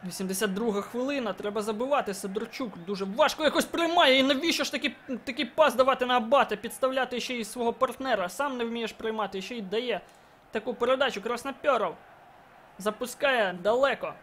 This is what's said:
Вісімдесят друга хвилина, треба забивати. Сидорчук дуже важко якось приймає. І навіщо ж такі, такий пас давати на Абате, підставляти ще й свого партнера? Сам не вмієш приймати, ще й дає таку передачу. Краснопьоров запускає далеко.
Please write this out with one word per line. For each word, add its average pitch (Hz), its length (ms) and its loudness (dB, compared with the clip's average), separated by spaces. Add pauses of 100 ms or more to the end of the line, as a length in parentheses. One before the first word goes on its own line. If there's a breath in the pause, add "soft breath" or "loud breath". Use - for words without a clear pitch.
Вісімдесят 190 480 -4
друга 208 280 -2
хвилина, 247 520 -4
треба 208 280 -4
забивати. 226 520 -2
Сидорчук 208 640 -8
дуже 190 280 -6
важко 254 380 2
якось 294 220 4
приймає. 330 540 6
І 262 40 6
навіщо 294 400 2
ж - 80 -2
такі, 294 180 -2 (340)
такий 269 220 -4
пас 277 300 4
давати 254 300 4
на 247 120 2
Абате, 226 380 4
підставляти 254 640 -2
ще - 140 -6
й 233 120 -4
свого 233 280 -2
партнера? 247 560 0
Сам 277 280 -4
не 240 80 -2
вмієш 226 280 -6
приймати, 214 480 -4
ще 190 140 -10
й 233 60 -8
дає 208 400 -2 (500 loud breath)
таку 233 220 -6
передачу. 247 480 0
Краснопьоров 233 720 0 (840)
запускає 220 760 0
далеко. 208 680 2